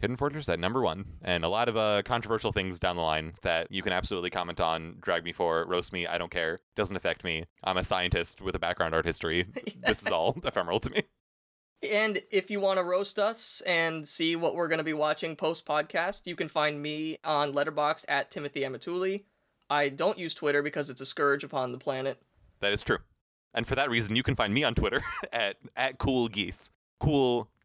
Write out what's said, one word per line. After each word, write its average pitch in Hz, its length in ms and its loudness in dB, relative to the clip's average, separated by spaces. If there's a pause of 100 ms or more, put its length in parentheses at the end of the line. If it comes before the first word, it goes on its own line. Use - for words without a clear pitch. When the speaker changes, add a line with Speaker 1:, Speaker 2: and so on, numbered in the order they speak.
Speaker 1:
Hidden 120 160 0
Fortress 143 320 -2
at 85 100 2
number 107 240 2
one. 92 220 0 (180)
And 87 220 0
a 82 40 4
lot 113 200 2
of, 110 80 0
uh, 107 280 4
controversial 110 480 -2
things 92 260 -2
down 90 180 0
the 85 60 -2
line 78 400 0
that 85 280 0
you 95 120 -4
can 95 100 -2
absolutely 90 380 -2
comment 87 300 -4
on, 82 400 0
drag 85 240 -2
me 85 80 -6
for, 82 340 0
roast 87 260 0
me, 87 140 -4
I 85 120 -2
don't 85 120 -4
care. 85 300 -2 (160)
Doesn't 98 200 -2
affect 85 280 -4
me. 82 200 -4 (180)
I'm 92 140 0
a 90 80 0
scientist 90 560 0
with 95 140 -6
a - 40 -2
background 85 360 0
art 80 120 4
history. 85 400 0 (180)
Speaker 2:
<laughs> - 220 -6
Speaker 1:
This - 160 2
is 208 100 0
all 85 280 2
<laughs> - 40 -16
ephemeral 95 360 0
to - 100 -6
me. - 120 0 (880)
Speaker 2:
And 214 300 2 (100)
if 190 200 0
you 202 100 0
wanna 190 220 2
roast 180 360 0
us 214 440 0
and 165 440 0
see 165 300 2
what 165 180 2
we're 170 140 0
gonna 160 160 0
be 156 80 0
watching 151 440 0
post-podcast, 165 920 -2
you 175 100 -6
can 160 120 -4
find 151 340 0
me 151 420 -4
on 147 300 2
Letterboxd 147 540 2
at 139 220 0
Timothy 143 300 -6
Amatuli. 175 640 -2 (460)
I 147 180 4
don't 156 300 0
use 165 160 -4
Twitter 143 280 2
because 143 280 -4
it's 127 100 -10
a 135 60 -4
scourge 143 380 2
upon 131 280 -4
the 127 60 -10
planet. 135 420 -2 (400)
Speaker 1:
That 101 120 2
is 104 100 2
true. - 160 2 (560)
And 113 120 0
for - 100 0
that 139 120 4
reason, 113 280 2
you 127 60 4
can 143 140 2
find 104 160 2
me 135 120 2
on 117 100 2
Twitter 113 260 2 (160)
<laughs> - 160 -8
at, 107 240 0 (200)
at 127 220 -2
Cool 127 300 4
Geese. 104 420 0 (300)
Cool 127 480 2 (160)